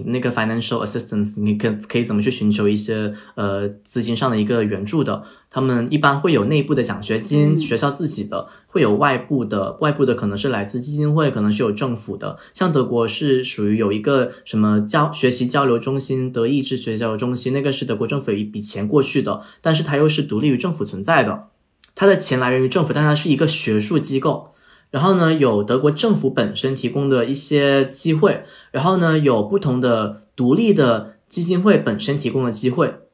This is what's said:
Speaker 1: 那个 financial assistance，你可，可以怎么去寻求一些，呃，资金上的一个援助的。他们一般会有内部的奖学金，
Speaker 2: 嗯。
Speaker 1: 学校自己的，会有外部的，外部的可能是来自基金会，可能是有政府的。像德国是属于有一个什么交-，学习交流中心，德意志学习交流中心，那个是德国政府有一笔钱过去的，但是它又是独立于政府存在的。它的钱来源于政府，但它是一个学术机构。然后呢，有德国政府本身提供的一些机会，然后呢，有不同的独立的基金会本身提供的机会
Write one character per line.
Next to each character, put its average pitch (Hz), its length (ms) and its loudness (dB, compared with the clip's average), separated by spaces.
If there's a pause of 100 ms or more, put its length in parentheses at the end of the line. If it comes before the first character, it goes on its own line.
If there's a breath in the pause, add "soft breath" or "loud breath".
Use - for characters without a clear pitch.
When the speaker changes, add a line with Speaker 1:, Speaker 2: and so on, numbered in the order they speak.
Speaker 1:
那 120 120 -2
个 123 120 -2
financial 113 540 -4
assistance， 104 520 -4
你 104 180 0
可， 110 180 -2 (160)
可 120 100 -2
以 120 60 0
怎 104 100 -4
么 104 60 0
去 123 120 0
寻 107 180 0
求 104 180 2
一 104 60 2
些， 104 400 -4 (220 loud breath)
呃， 101 320 -2 (160)
资 - 180 -4
金 113 140 -4
上 131 120 0
的 110 120 0
一 107 40 2
个 117 180 0
援 101 220 -2
助 147 200 0
的。 104 200 -4 (240 loud breath)
他 - 120 -6
们 123 300 0
一 151 60 0
般 143 240 2
会 175 120 2
有 110 140 4
内 147 180 2
部 147 100 -2
的 131 80 2
奖 101 180 -6
学 113 200 -4
金， 147 340 2
Speaker 2:
嗯。 151 40 2
Speaker 1:
学 - 180 -2
校 139 160 0
自 151 160 -4
己 - 160 -6
的， - 240 -8 (180 loud breath)
会 - 160 0
有 104 140 4
外 135 200 2
部 123 280 -2
的， 104 360 -4
外 151 120 2
部 147 120 0
的 123 100 4
可 101 120 -2
能 101 100 -2
是 147 120 -4
来 107 160 -2
自 120 160 -6
基 143 120 -8
金 147 220 0
会， 151 160 2
可 120 100 -2
能 107 100 2
是 104 120 0
有 113 80 2
政 120 260 -2
府 101 200 -10
的。 - 200 -10 (160 loud breath)
像 185 200 0
德 131 120 2
国 117 220 0
是 127 380 0
属 104 240 -2
于 107 80 2
有 104 160 2
一 107 80 -2
个 135 320 2 (120)
什 - 140 -4
么 107 220 4
交-， 156 340 0
学 123 160 2
习 123 160 0
交 139 180 0
流 117 140 2
中 135 200 -4
心， 131 340 -4
德 117 160 0
意 139 120 0
志 131 160 -4
学 113 180 -4
习 110 40 -4
交 117 80 -2
流 110 100 -2
中 123 200 -2
心， 127 160 -4
那 139 100 0
个 143 80 0
是 131 140 -4
德 117 100 -4
国 113 140 -2
政 143 120 -2
府 120 120 -4
有 101 40 0
一 104 60 -2
笔 104 180 -8
钱 101 280 -6
过 143 120 4
去 135 220 0
的， 107 200 -6 (200 loud breath)
但 165 100 2
是 151 120 0
它 147 120 -2
又 151 120 4
是 151 160 0
独 107 160 -4
立 151 80 2
于 127 100 2
政 180 140 -2
府 151 120 -6
存 98 200 -8
在 151 180 4
的。 - 280 -4 (440)
它 - 100 0
的 196 120 6
钱 147 240 -2
来 123 100 0
源 131 140 2
于 131 40 2
政 165 160 0
府， 156 80 0
但 147 120 2
它 147 100 4
是 151 160 0
一 139 60 4
个 160 100 2
学 110 320 0
术 156 180 0
机 135 220 -2
构。 - 340 -2 (400 loud breath)
然 139 100 -2
后 190 120 4
呢， 165 200 4
有 117 300 2
德 120 140 2
国 147 120 2
政 208 240 2
府 - 160 0
本 104 240 -2
身 135 200 -2
提 131 140 -4
供 139 220 -2
的 120 160 2
一 135 80 -2
些 139 540 2
机 160 260 -2
会， 156 300 2 (260 loud breath)
然 139 140 -4
后 185 140 2
呢， 160 200 2
有 127 240 2
不 143 160 -2
同 127 220 0
的 113 420 0 (140)
独 127 180 4
立 214 180 4
的 123 440 2 (120)
基 180 140 -6
金 175 180 0
会 196 160 6
本 107 220 0
身 143 180 -2
提 120 140 -4
供 131 140 0
的 120 80 -2
机 123 180 -2
会 127 240 0 (200)